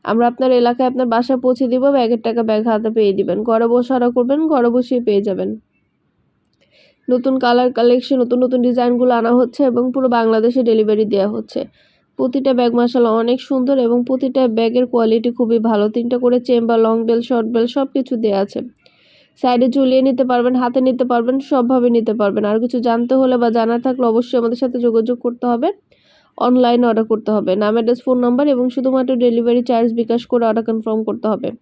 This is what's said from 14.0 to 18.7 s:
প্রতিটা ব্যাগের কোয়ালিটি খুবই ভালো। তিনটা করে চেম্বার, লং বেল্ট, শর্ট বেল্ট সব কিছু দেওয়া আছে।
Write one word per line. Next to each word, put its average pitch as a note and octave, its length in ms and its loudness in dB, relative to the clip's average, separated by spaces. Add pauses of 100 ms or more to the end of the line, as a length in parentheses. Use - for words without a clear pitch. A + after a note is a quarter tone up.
প্রতিটা C4 440 -2
ব্যাগের A3+ 380 0
কোয়ালিটি A3+ 440 0
খুবই A#3 280 0
ভালো। G#3+ 300 0
তিনটা A#3+ 300 -4
করে B3 220 2
চেম্বার, A#3 400 0
লং A3+ 240 2
বেল্ট, A#3 220 0
শর্ট A#3 220 -2
বেল্ট A#3 220 -2
সব C4+ 220 -2
কিছু C4 240 -4
দেওয়া G#3 240 0
আছে। G3+ 180 -6 (840)